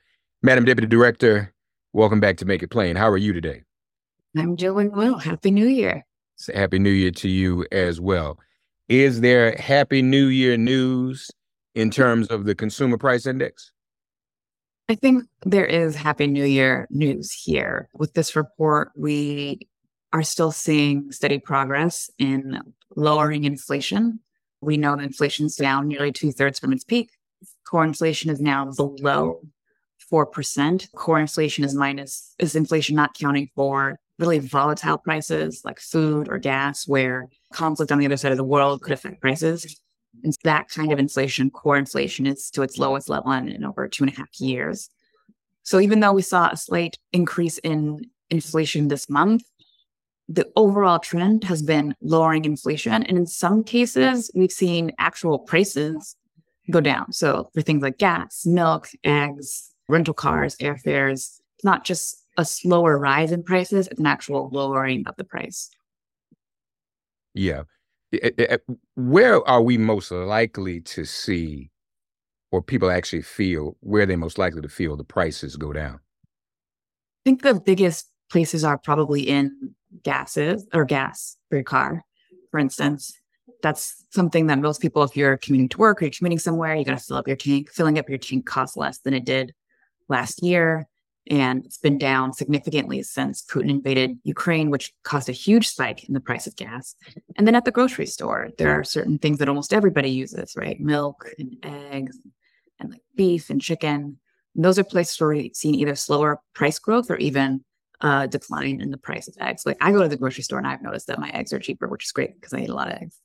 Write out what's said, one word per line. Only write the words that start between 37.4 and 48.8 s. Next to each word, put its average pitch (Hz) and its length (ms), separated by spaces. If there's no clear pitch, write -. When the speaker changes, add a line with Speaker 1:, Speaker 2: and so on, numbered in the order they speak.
Speaker 2:
conflict 156 400
on 143 60
the 143 80
other 139 100
side 135 160
of 127 60
the 135 60
world 139 360
could 139 140
affect - 260
prices. 160 580
And 151 180
that 156 280
kind 151 200
of 143 80
inflation, 135 520
core 143 260
inflation, 139 500
is 139 260
to 139 100
its 131 160
lowest 135 320
level 143 220
in, 131 180
in - 120
over 135 240
two - 180
and 135 60
a - 60
half - 240
years. 127 480
So 196 160
even 208 200
though 202 140
we 190 80
saw 175 260
a 165 80
slight 170 400
increase 170 460
in 151 480
inflation 156 580